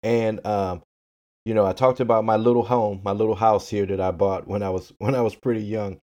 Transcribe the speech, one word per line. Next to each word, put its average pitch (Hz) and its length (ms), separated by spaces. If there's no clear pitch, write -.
And, 113 440
um, 98 360
you 113 100
know, 107 120
I 95 60
talked 127 280
about 113 240
my 110 120
little 117 280
home, 110 380
my 98 100
little 110 220
house 107 340
here 104 180
that 95 140
I 92 120
bought 95 340
when 101 160
I 98 80
was, 92 240
<laughs> - 40
when 104 160
I 123 80
was 107 120
pretty 117 280
young. 104 420